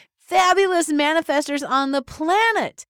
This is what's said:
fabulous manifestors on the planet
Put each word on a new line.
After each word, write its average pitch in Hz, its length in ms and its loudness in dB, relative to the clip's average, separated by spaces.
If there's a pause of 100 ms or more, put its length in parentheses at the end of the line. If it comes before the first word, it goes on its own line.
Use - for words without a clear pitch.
(180)
fabulous 359 720 2
manifestors 294 800 -2
on 269 240 -2
the 277 100 -2
planet 370 840 -2 (120)